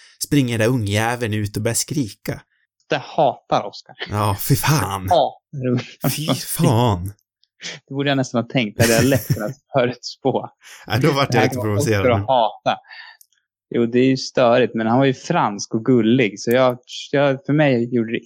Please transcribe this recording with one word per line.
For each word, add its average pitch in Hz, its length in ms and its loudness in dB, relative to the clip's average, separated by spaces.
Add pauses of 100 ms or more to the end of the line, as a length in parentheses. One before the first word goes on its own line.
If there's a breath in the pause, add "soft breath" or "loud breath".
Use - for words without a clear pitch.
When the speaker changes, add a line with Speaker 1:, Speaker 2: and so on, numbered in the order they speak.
(260 soft breath)
Speaker 1:
Springer 123 320 2
där 110 100 2
ungjäveln 113 640 -2
ut 104 220 -4
och 110 60 -4
börjar 101 120 -2
skrika. - 680 -6 (480)
Speaker 2:
Det 151 120 0
hatar 135 640 0
Oscar. - 280 -16 (160)
Speaker 1:
Ja, 104 260 0 (120)
fy 139 80 4
fan. 98 540 0
Speaker 2:
Jag 180 60 4
hatar 131 540 -2
ungar. 127 460 -4
Speaker 1:
Fy 151 180 -8
fan. 107 760 0 (760 loud breath)
Speaker 2:
Det 139 60 -12
borde 139 160 -2
jag 139 60 2
nästan 123 260 -2
ha 117 60 -14
tänkt. 110 280 -2
Det - 60 2
hade 117 120 4
jag 117 100 4
lätt 135 300 0
kunnat 110 180 -6 (100)
Speaker 1:
<laughs> - 100 -20
Speaker 2:
förutspå. 123 760 -2 (380 loud breath)
Speaker 1:
Ja, 110 120 -2
då 143 140 2
vart 135 40 -2
jag 139 160 0
Speaker 2:
Det 127 60 4
här 127 60 4
Speaker 1:
lite - 120 0
Speaker 2:
kommer 110 140 -2
Speaker 1:
provocerad. 104 300 2
Speaker 2:
Oscar 107 100 2
att 107 160 0
hata. 117 520 0 (960 loud breath)
Jo, 120 120 2
det 117 120 0
är 127 80 6
ju 131 100 2
störigt, 127 580 2
men 113 120 -2
han 117 120 2
var 139 80 4
ju 131 80 2
fransk 131 600 -4
och 113 100 -4
gullig, 113 560 2
så - 100 -4
jag, 123 280 2 (340)
jag, 139 340 2
för 139 60 -2
mig 127 420 2
gjorde 113 180 0
det 117 140 -4